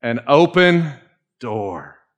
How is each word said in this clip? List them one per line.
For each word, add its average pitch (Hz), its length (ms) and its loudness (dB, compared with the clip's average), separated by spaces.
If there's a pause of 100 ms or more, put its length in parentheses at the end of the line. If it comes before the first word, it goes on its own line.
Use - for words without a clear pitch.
"An 117 240 -6
open 170 640 2 (460)
door." 101 580 -10 (220)